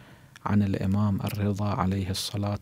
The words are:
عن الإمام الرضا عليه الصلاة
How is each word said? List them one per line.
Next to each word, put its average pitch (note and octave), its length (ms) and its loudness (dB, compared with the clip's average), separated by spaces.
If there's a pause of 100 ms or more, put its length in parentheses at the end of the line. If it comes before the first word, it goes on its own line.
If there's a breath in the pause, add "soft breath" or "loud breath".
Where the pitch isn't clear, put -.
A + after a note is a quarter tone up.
(460 loud breath)
عن G2+ 180 4
الإمام G2 580 2
الرضا G2+ 480 0
عليه F#2+ 400 0
الصلاة G2+ 520 -4